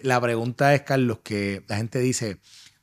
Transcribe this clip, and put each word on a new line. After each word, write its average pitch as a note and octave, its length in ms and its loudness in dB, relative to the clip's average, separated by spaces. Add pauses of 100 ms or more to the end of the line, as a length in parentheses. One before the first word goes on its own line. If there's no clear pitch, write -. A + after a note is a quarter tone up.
la B2+ 160 2
pregunta A#2+ 520 0
es, C#3 100 2
Carlos, B2+ 420 0
que G2+ 420 -4
la G#2 120 -4
gente A2+ 200 -4
dice, A#2+ 380 -2 (460)